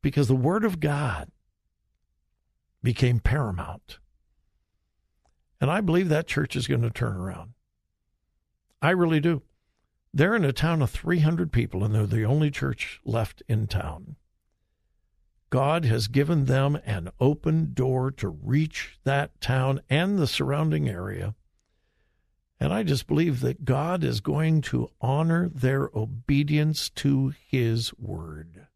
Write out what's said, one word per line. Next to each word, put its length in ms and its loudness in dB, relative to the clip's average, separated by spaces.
Because 260 2
the 80 4
Word 300 2
of 140 0
God 500 -2
became 380 2
paramount. 800 -2
And 100 2
I 120 0
believe 280 2
that 180 2
church 280 -2
is 120 -2
gonna 220 0
turn 260 -4
around. 380 -10
I 100 2
really 280 4
do. 220 0
They're 220 4
in 100 2
a 80 2
town 300 2
of 80 0
three 280 0
hundred 320 2
people, 320 0
and 120 0
they're 100 2
the 200 0
only 260 2
church 520 -6
left 440 -4
in 180 0
town. 500 -6
God 360 0
has 220 0
given 380 2
them 400 2
an 240 -4
open 540 0
door 380 0
to 160 -6
reach 800 -4
that 360 -2
town 480 0
and 300 2
the 80 2
surrounding 600 0
area. 460 -6
And 140 0
I 100 -2
just 240 -2
believe 340 0
that 240 -4
God 380 0
is 180 -2
going 420 2
to 260 -2
honor 480 0
their 440 0
obedience 1000 0
to 420 0
His 480 0
word. 800 -12